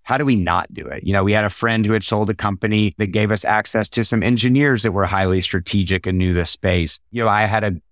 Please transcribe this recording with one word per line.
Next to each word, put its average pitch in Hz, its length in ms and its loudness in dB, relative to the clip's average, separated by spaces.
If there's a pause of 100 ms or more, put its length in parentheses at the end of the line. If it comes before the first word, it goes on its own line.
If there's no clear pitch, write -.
"How 123 120 -2
do 143 80 -2
we 131 120 2
not 87 360 0
do - 140 -12
it?" 67 180 -12
You 95 80 0
know, 98 120 2
we 101 80 2
had 107 120 2
a 101 60 0
friend 113 340 0
who 104 80 2
had 110 120 0
sold 107 260 0
a 104 40 -2
company 107 600 0
that 107 120 -2
gave 107 220 0
us 107 140 -2
access 107 460 -2
to 117 140 -2
some 110 180 0
engineers 123 640 2
that 107 80 0
were 98 120 0
highly 95 380 2
strategic 95 640 -2
and 92 100 -2
knew 92 160 2
the 85 140 0
space. 87 540 -2 (100)
You 117 140 -4
know, 110 40 2
I 104 140 2
had 107 220 0
a 98 100 -2 (180)